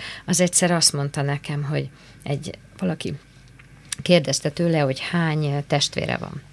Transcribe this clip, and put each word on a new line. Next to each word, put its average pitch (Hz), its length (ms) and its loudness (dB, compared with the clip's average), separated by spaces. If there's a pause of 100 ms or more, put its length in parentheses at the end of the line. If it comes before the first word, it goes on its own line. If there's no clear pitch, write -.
(260)
az 180 160 2
egyszer 175 300 4
azt 165 220 4
mondta 143 280 -2
nekem, 143 420 -2
hogy 139 260 -4 (340)
egy, - 340 -6 (200)
valaki 170 360 -4 (880)
kérdezte 156 480 4
tőle, 165 300 2
hogy 135 200 2
hány 151 680 0
testvére - 500 0
van. - 240 -10 (120)